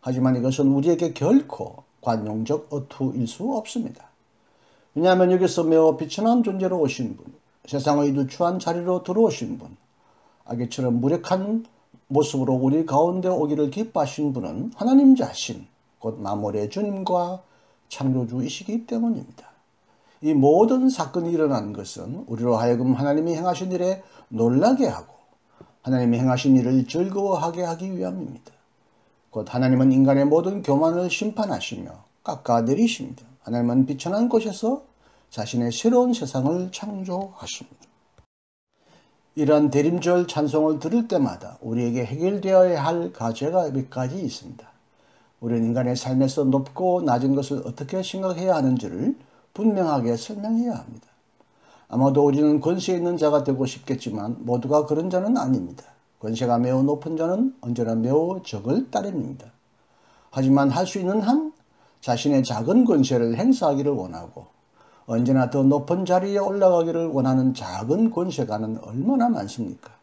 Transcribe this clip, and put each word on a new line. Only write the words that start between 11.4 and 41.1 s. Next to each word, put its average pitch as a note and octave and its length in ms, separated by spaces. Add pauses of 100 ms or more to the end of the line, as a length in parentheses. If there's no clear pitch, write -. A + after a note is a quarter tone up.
모습으로 C#3 480
우리 C3+ 300
가운데 F3 440
오기를 D3 420
기뻐하신 D3+ 640
분은 F#2 420
하나님 C4 400
자신, - 500 (320)
곧 A2+ 220
만물의 G#2 480
주님과 F#3 720 (460)
창조주이시기 C3 1000
때문입니다. - 640 (720)
이 D3+ 140
모든 A3 560
사건이 E3+ 420
일어난 C3+ 400
것은 G2+ 560
우리로 A#2 280
하여금 A#2+ 360
하나님이 D3 440
행하신 F3+ 360
일에 F#3 300 (260)
놀라게 D3+ 580
하고 - 280 (680)
하나님이 B2 380
행하신 C3 380
일을 B2+ 320
즐거워하게 F3+ 760
하기 F3+ 340
위함입니다. F3+ 560 (800)
곧 - 240
하나님은 C3 380
인간의 C3+ 340
모든 F3 360
교만을 E3 480
심판하시며 F#3+ 800 (320)
깎아내리십니다. C3 1040 (160)
하나님은 A#2+ 460
비천한 F3 420
곳에서 A3+ 540 (480)
자신의 A#2 420
새로운 A#3+ 400
세상을 E3 600
창조하십니다. F#3+ 1120 (1500)
이러한 D3 340
대림절 F3 580
찬송을 D#3 500
들을 A3 300
때마다 - 520